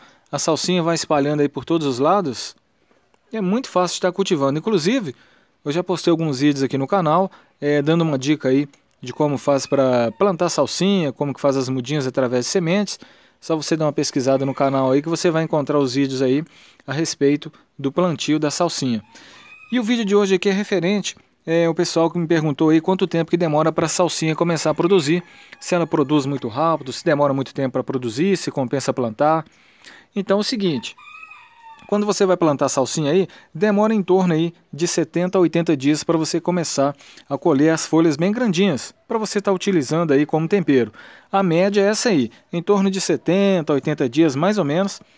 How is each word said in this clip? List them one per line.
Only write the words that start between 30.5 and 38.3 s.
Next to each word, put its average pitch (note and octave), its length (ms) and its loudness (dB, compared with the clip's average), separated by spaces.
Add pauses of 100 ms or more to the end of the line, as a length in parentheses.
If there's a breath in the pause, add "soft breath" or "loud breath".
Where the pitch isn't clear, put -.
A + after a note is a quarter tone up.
quando G#3 180 0
você G#3 200 0
vai F#3 120 4
plantar D3 320 2
salsinha C#3+ 420 -2
aí, F3+ 160 2 (260 loud breath)
demora G#3 400 2
em G#3+ 80 0
torno F3+ 320 2
aí E3 200 0 (180)
de D3+ 160 -4
setenta F3 500 -2
a F#3+ 40 4
oitenta E3+ 340 2
dias C#3+ 280 0
pra E3 140 0
você D#3+ 220 -2
começar D#3 560 -2 (320 loud breath)
a C#3 100 -4
colher D#3 340 2
as D#3+ 140 -2
folhas D#3+ 300 2
bem E3+ 160 0